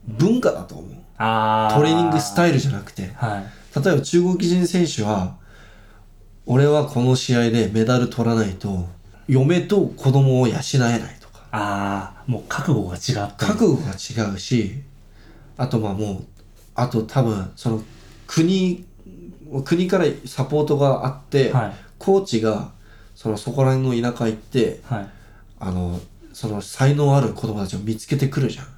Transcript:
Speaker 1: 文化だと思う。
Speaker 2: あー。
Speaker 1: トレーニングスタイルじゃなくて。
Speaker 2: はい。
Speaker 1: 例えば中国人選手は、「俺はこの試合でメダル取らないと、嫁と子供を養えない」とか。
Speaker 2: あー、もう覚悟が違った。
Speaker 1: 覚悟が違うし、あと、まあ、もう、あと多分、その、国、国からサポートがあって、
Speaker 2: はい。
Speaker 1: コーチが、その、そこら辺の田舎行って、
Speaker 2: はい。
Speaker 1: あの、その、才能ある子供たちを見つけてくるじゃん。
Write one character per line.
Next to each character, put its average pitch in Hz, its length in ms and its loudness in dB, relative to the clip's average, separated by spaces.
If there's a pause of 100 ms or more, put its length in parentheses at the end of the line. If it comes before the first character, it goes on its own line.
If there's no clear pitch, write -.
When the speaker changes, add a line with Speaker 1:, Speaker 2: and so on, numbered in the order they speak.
Speaker 1:
文 165 320 2
化 - 120 0
だ 82 120 -6
と - 120 -16
思 82 120 -14
う。 - 40 -16 (260)
Speaker 2:
あ 110 540 2
ー。 107 40 2
Speaker 1:
ト 147 60 6
レ 160 120 4
ー - 20 2
ニ 170 80 2
ン 165 80 2
グ 160 80 2
ス - 160 -6
タ 175 120 4
イ 156 60 2
ル 131 60 4
じ 139 80 -2
ゃ - 40 0
な 101 100 -4
く - 100 -16
て。 92 240 -10
Speaker 2:
は 104 240 -4
い。 - 440 -6
Speaker 1:
例 180 80 4
え 147 40 4
ば 139 60 2
中 175 200 2
国 180 160 2
人 175 300 2
選 180 180 2
手 143 160 -4
は、 101 340 -2 (1080)
「俺 135 220 4
は 147 180 4
こ 131 160 -2
の 127 140 4
試 127 200 0
合 117 140 4
で 110 240 2
メ 110 120 4
ダ 123 120 4
ル 120 120 2
取 117 180 -2
ら 117 80 2
な 110 100 2
い 98 80 -6
と、 92 340 -4 (400)
嫁 143 340 4
と 175 260 2
子 - 240 0
供 131 300 4
を 123 60 4
養 107 60 0 (220)
え - 20 4
な 117 180 2
い」 113 40 -2 (200)
と - 100 -20
か。 - 120 -20 (100)
Speaker 2:
あ 101 600 -4 (140)
ー、 131 40 -2
も 110 80 -2
う - 80 -12
覚 - 200 -4
悟 117 200 2
が 90 80 -8
違 104 300 -4
っ - 100 -10
た。 - 120 -2
Speaker 1:
覚 208 280 4
悟 - 20 0
が 104 520 -4
違 - 40 -4
う 92 40 -6
し、 117 460 -2 (720)
あ 127 100 -2
と、 117 120 0
ま 107 100 -2
あ、 98 40 -4
も 101 260 -4
う、 - 40 -12 (520)
あ 120 120 0
と 113 160 0
多 131 200 0
分、 101 320 -2
そ - 160 -4
の、 110 120 -4 (440)
国、 180 580 0 (800)
国 180 240 0
か 185 100 2
ら 175 80 4 (200)
サ - 200 -6
ポ 151 160 0
ー 147 40 2
ト 147 120 0
が 135 280 2
あ 127 40 0
っ - 200 -10
て、 131 220 2
Speaker 2:
は 120 160 2
い。 98 60 -8 (240)
Speaker 1:
コ 196 200 2
ー 190 80 4
チ - 160 0
が、 - 300 -2 (440)
そ - 140 -6
の、 107 80 -2
そ 127 140 -6
こ 135 120 2
ら 131 140 4
辺 127 240 0
の 120 100 0
田 120 60 -8
舎 120 100 -2
行 110 80 0
っ - 20 -16
て、 - 480 -2
Speaker 2:
は 107 160 -4
い。 98 80 -12 (500)
Speaker 1:
あ 95 120 -6
の、 87 280 -2 (340)
そ - 160 -8
の、 104 120 -6
才 139 340 2
能 143 200 4
あ 139 60 4
る 110 120 0
子 - 140 -6
供 107 140 -4
た 95 60 -4
ち 92 80 -8
を 95 40 -6
見 107 180 -4
つ - 100 -14
け 127 100 -2
て 135 100 0
く - 140 -2
る 127 80 0
じ - 100 -10
ゃ - 40 -14
ん。 - 20 -16 (120)